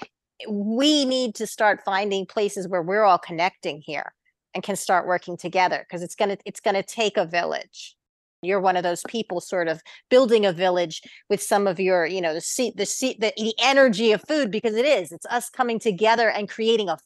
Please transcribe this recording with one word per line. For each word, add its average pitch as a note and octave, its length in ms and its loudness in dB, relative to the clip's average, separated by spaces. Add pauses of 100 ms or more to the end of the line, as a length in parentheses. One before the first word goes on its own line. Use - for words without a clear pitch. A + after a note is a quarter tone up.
(480)
we A#3 560 0
need B3+ 320 -2
to A3 100 -8
start G#3 380 0
finding G3 420 -2
places G3+ 400 -4
where F3+ 160 -2
we're G3+ 220 2
all F3+ 140 6
connecting E3 600 -4
here - 320 -10 (420)
and F#3 100 -6
can G3+ 100 -4
start F3+ 320 0
working F3 300 -2
together, F3 520 0
'cause F3 140 -10
it's F3 140 -12
gonna, G3+ 280 0
it's G#3 160 -12
gonna G3 220 0
take G#3+ 340 -2
a G3 100 2
village. - 680 -6 (480)
You're G3 160 0
one F#3 160 2
of F3+ 60 0
those F3 240 -2
people G3+ 340 -6
sort F3 280 -4
of D#3+ 120 -4 (300)
building A#3+ 340 6
a F#3+ 80 4
village F3 480 0 (300)
with G3+ 100 0
some G3+ 280 2
of F3 100 -2
your, F#3 280 2
you F#3 140 -4
know, E3 140 -2
the E3 60 -4
seat, - 360 -4
the G3 100 -4
seat, - 340 -4
the, G#3+ 160 0
the A3 240 -4
energy A#3 500 4
of G#3+ 160 2
food, D4 240 0
because G#3+ 240 -2
it A#3 100 0
is, A#3+ 280 2
it's E3 140 -16
us A#3 220 -4
coming A#3+ 300 -2
together A3 500 2
and G3+ 200 -2
creating A3 400 0
a D#3+ 180 -2